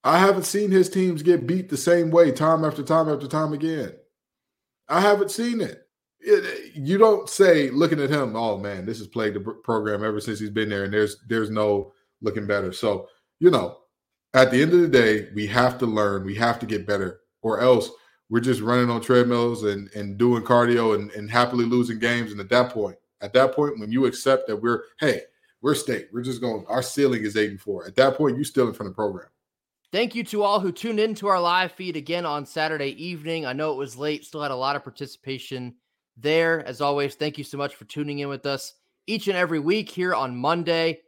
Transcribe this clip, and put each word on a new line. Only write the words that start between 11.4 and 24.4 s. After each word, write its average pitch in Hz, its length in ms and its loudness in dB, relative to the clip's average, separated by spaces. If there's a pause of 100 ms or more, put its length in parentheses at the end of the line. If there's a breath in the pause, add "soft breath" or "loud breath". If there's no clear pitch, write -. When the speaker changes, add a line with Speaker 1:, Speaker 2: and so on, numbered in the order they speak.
Speaker 1:
no 104 420 -2 (280 soft breath)
looking 104 260 -4
better." 98 260 -2
So, 101 340 -2 (320 loud breath)
you 175 100 6
know, 101 280 0 (560)
at 131 180 6
the 127 100 4
end 165 120 4
of 175 80 6
the 165 60 2
day, 110 460 4
we 104 140 -4
have 123 320 0
to 123 60 0
learn, 101 400 -2
we 101 100 -6
have 117 240 0
to 117 60 -8
get 101 220 -6
better, 95 340 -4 (220)
or 110 160 -2
else 120 300 4 (400 soft breath)
we're 113 100 0
just 120 220 0
running 120 280 2
on 117 120 -2
treadmills 120 640 2
and, 101 320 -4
and 101 220 -8
doing 120 260 2
cardio 120 520 4
and, 101 160 -6
and 104 180 -12
happily 120 360 2
losing 117 340 0
games. 117 320 -2
And 101 100 -12
at 95 80 -12
that 120 220 2
point, 104 260 -8 (240)
at 101 120 -12
that 131 200 4
point, 147 260 -2
when 107 120 -8
you 131 160 2
accept 131 400 0